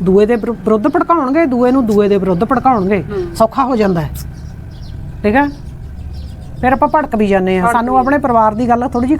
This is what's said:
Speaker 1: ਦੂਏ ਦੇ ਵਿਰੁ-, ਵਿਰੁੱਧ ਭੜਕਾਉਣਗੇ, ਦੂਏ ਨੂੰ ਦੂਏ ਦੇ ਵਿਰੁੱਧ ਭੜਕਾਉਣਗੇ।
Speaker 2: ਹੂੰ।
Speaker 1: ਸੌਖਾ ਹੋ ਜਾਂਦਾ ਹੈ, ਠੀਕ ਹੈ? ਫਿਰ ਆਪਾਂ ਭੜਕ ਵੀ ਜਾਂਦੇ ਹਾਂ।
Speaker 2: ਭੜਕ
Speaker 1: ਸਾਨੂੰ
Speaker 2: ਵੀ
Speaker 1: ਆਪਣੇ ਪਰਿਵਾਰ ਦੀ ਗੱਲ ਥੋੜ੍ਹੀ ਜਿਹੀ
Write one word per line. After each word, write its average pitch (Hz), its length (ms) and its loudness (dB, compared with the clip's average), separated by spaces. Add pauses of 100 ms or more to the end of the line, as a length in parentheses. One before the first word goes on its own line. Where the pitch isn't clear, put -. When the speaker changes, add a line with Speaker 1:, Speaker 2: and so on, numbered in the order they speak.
Speaker 1:
ਦੂਏ 190 220 4
ਦੇ 233 100 2
ਵਿਰੁ-, 226 180 -2
ਵਿਰੁੱਧ 214 340 0
ਭੜਕਾਉਣਗੇ, 330 580 2
ਦੂਏ 247 260 2
ਨੂੰ 262 140 2
ਦੂਏ 208 220 2
ਦੇ 196 100 2
ਵਿਰੁੱਧ 185 260 0
ਭੜਕਾਉਣਗੇ। 226 680 2
Speaker 2:
ਹੂੰ। 175 260 -6
Speaker 1:
ਸੌਖਾ 226 280 0
ਹੋ 254 120 -2
ਜਾਂਦਾ 196 260 2
ਹੈ, 143 80 -4 (1160)
ਠੀਕ 208 120 2
ਹੈ? 285 120 4 (1120)
ਫਿਰ 254 120 2
ਆਪਾਂ 277 140 2
ਭੜਕ 294 280 0
ਵੀ 214 120 2
ਜਾਂਦੇ 185 300 2
ਹਾਂ। 185 60 0
Speaker 2:
ਭੜਕ 233 100 2
Speaker 1:
ਸਾਨੂੰ 240 200 0
Speaker 2:
ਵੀ 262 60 4
Speaker 1:
ਆਪਣੇ 269 180 2
ਪਰਿਵਾਰ 226 380 2
ਦੀ 233 140 0
ਗੱਲ 233 180 2
ਥੋੜ੍ਹੀ 240 220 0
ਜਿਹੀ 302 100 2